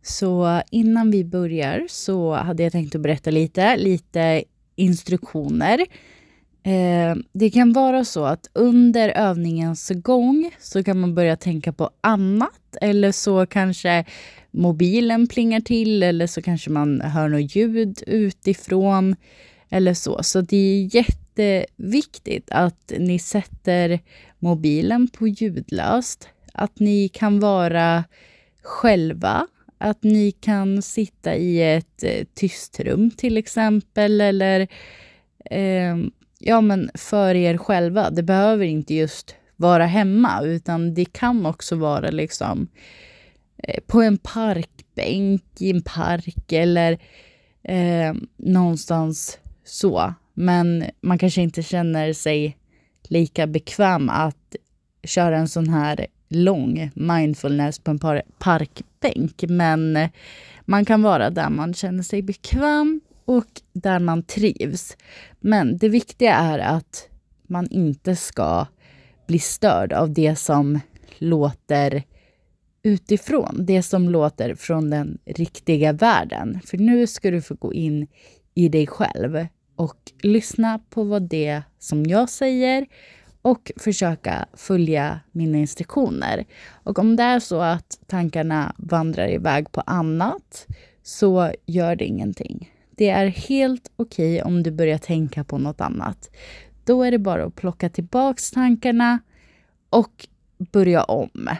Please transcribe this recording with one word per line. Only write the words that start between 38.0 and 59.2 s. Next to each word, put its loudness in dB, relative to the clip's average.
Det -2
behöver 2
inte -2
just -4
vara 6
hemma, 2
utan -2
det 0
kan -2
också -4
vara -2
liksom, -4
eh, -8
på 4
en 2
parkbänk -4
i -2
en 0
park, -6
eller, 2
eh, -2
någonstans 0
så. -2
Men 0
man 0
kanske 2
inte -2
känner -2
sig -2
lika 0
bekväm 0
att -4
köra 0
en 0
sån -2
här -2
lång 0
mindfulness -2
på -6
en -2
par-, -2
parkbänk, -4